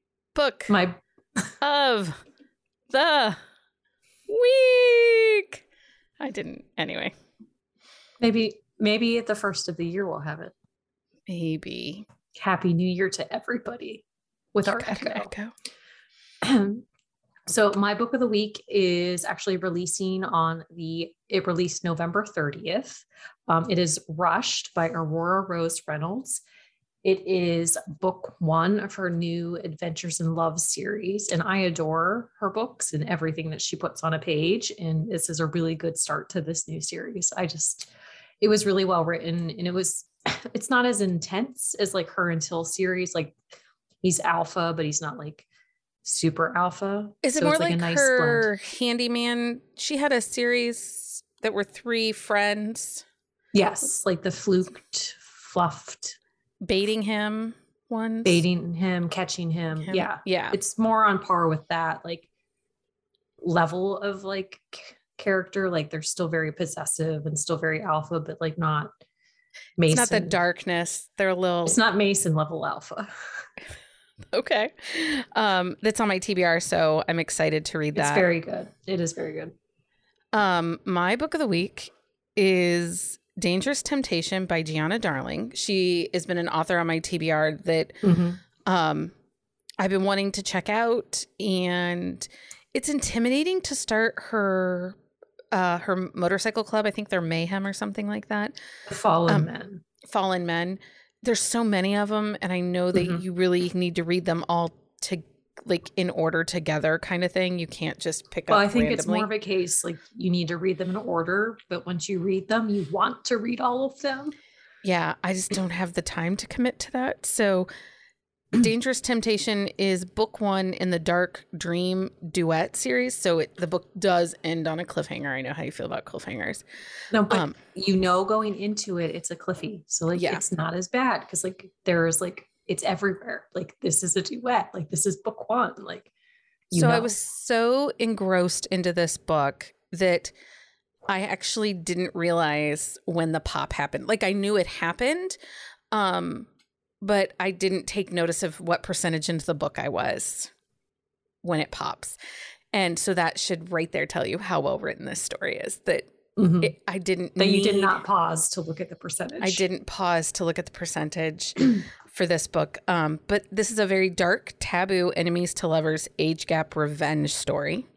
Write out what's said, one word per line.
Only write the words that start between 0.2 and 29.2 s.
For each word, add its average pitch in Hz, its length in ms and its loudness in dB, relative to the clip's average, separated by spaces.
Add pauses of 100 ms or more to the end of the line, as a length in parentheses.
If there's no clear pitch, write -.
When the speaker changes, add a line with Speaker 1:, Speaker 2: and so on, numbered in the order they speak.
Speaker 1:
Book - 340 0
Speaker 2:
My 185 260 4 (680)
Speaker 1:
of 262 500 2 (800)
the 269 460 4 (920)
week. 466 1400 6 (560)
I 269 100 -6
didn't. - 340 -10 (120)
Anyway. - 380 -6 (1040)
Speaker 2:
Maybe, 226 340 2 (240)
maybe 226 400 2
at 233 80 -6
the 214 80 0
first 202 340 -4
of 165 80 -4
the 170 100 -4
year 185 220 -4
we'll 160 120 -6
have 156 200 -8
it. - 120 -14 (760)
Speaker 1:
Maybe. 170 800 -6 (340)
Speaker 2:
Happy 180 340 2
New 175 140 2
Year 185 220 0
to - 220 -8
everybody 240 720 -8 (480)
with 202 140 2
Speaker 1:
You 202 60 4
Speaker 2:
our 233 80 0
Speaker 1:
got 208 220 -6
an - 60 -2
Speaker 2:
echo. 208 440 -8 (920)
Speaker 1:
echo. 208 320 4 (120)
Speaker 2:
<clears throat> - 60 -20 (540)
So 202 300 4
my 202 160 2
book 233 220 -2
of 247 60 2
the 247 60 4
week 214 420 0
is 180 580 2
actually 185 320 -2
releasing 185 680 -2
on 165 400 0 (100)
the, 165 380 -6 (160)
it - 180 0
released 175 380 0
November 170 400 0
thirtieth. 165 800 -4 (440)
Um, 165 200 4
it 185 100 2
is 165 300 2
Rushed 170 640 0
by 165 160 2
Aurora 165 580 0
Rose 170 400 -2
Reynolds. 165 540 -4 (600)
It 190 240 4
is 170 500 2 (240)
book - 380 -2
one 170 420 4
of 196 140 -8
her 185 160 -2
new 170 460 -2